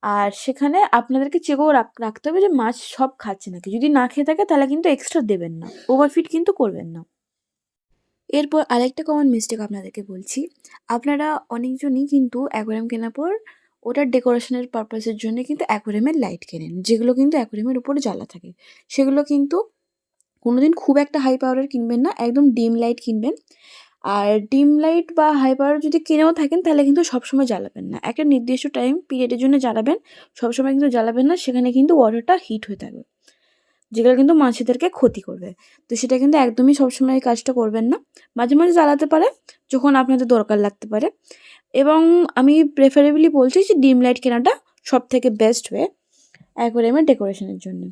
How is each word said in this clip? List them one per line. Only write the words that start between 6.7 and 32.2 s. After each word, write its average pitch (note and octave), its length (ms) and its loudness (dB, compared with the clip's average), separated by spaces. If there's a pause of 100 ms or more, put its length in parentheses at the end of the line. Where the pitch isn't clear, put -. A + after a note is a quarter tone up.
না। E3 60 -18 (1400)
এরপর D4 240 0 (120)
আরেকটা B3+ 340 -2
কমন D4 260 0
মিস্টেক A3+ 320 -6
আপনাদেরকে G3+ 360 -14 (100)
বলছি, F#3+ 280 -12 (560)
আপনারা C#4+ 300 -4 (300)
অনেকজনই C4 560 -4
কিন্তু B3+ 260 0 (140)
অ্যাকোয়ারিয়াম A3 380 -6
কেনার A3+ 280 -8
পর D#4 120 -4 (540)
ওটার C4 300 -2
ডেকোরেশনের B3 600 0
পারপাসের A3 480 -8
জন্য A3 160 -6 (100)
কিন্তু D4 220 -6
অ্যাকোয়ারিয়ামের G#3+ 540 -4
লাইট F3 260 -10
কেনেন, D#3+ 220 -12 (140)
যেগুলো A#3 320 0
কিন্তু C#4+ 200 2
অ্যাকোয়ারিয়ামের A3+ 440 -6
উপরে C#4 240 -4
জ্বালা G3 260 -8
থাকে। F3+ 180 -20 (440)
সেগুলো C#4 260 0 (100)
কিন্তু C#4+ 260 0 (880)
কোনোদিন C4 280 2 (100)
খুব C#4 120 2 (100)
একটা D4 200 -6
হাই C4 180 0
পাওয়ারের C4 300 -2
কিনবেন A#3+ 340 -4
না, F4+ 40 0 (160)
একদম B3+ 180 2 (140)
ডিম A3+ 140 0 (100)
লাইট A#3 220 -2
কিনবেন। A3+ 300 -4 (840)
আর G3+ 120 0 (240)
ডিম C#4+ 180 4 (140)
লাইট E4 220 0 (120)
বা D#4 80 4 (140)
হাই C4 180 2
পাওয়ার C#4 180 0 (100)
যদি D4+ 200 0
কিনেও D#4 240 4 (100)
থাকেন D#4 240 0
তাহলে D4+ 240 2
কিন্তু D4 140 4 (100)
সবসময় C4 400 -2
জ্বালাবেন G2+ 400 -10
না, - 60 -10 (120)
একটা D#4 120 -4 (100)
নির্দিষ্ট B3+ 320 -2 (140)
টাইম B3 140 0 (160)
পিরিয়ডের B3 340 -2
জন্য C4+ 120 4 (100)
জ্বালাবেন, A3+ 320 0 (440)
সবসময় B3+ 360 -2
কিন্তু C#4+ 180 2
জ্বালাবেন A#3 360 0
না, F4 40 2 (100)
সেখানে B3 320 0
কিন্তু C#4+ 220 4
ওয়াটারটা A#3 360 2 (120)